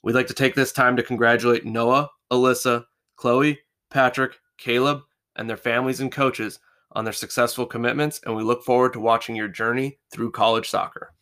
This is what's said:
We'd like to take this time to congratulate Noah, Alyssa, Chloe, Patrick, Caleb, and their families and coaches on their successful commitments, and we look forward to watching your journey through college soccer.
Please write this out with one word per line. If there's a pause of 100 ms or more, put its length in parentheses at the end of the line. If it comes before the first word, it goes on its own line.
We'd
like
to
take
this
time
to
congratulate
Noah, (220)
Alyssa, (300)
Chloe, (320)
Patrick, (260)
Caleb, (340)
and
their
families
and
coaches (320)
on
their
successful
commitments,
and
we
look
forward
to
watching
your
journey (140)
through
college
soccer. (100)